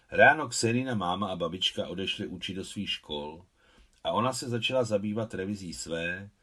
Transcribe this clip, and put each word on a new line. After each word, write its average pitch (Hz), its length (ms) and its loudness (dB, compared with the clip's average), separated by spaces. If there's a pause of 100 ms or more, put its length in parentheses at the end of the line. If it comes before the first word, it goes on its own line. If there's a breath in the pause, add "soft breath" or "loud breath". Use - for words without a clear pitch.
(100)
Ráno 135 380 8
Ksenina 123 460 0
máma 95 340 0
a 92 80 -4
babička 87 500 -2
odešly 92 400 -6
učit 90 280 -8
do 95 100 -8
svých 95 260 -6
škol 76 540 -8 (600 soft breath)
a 82 80 0
ona 120 200 2
se 127 160 -6
začala 120 360 2
zabývat 107 500 0
revizí 95 400 -6
své, 87 560 -6 (120)